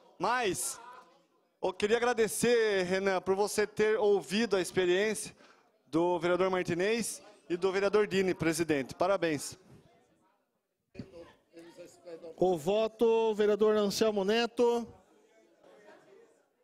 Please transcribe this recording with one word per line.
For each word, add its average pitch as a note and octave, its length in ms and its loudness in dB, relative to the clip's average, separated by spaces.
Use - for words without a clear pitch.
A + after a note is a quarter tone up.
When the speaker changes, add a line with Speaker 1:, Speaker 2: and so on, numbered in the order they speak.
Speaker 1:
Mas, G#3+ 640 -2
eu F#3 100 -2
queria G#3 240 0
agradecer, A3+ 880 2
Renan, F#3+ 360 0
por F#3+ 140 -2
você G#3 320 0
ter G#3+ 320 0
ouvido G3+ 580 2
a F#3 40 2
experiência F#3 760 0
do E3+ 320 0
vereador F3+ 320 0
Martinez F#3 720 -2
e F3 80 -4
do F#3 140 -2
vereador G3 360 2
Dini, F#3 280 0
presidente. D#3 600 -2
Parabéns. E3+ 640 -2
Speaker 2:
O F3+ 200 4
voto, A3 800 0
vereador G#3+ 420 2
Anselmo G#3 480 0
Neto. A#3 640 0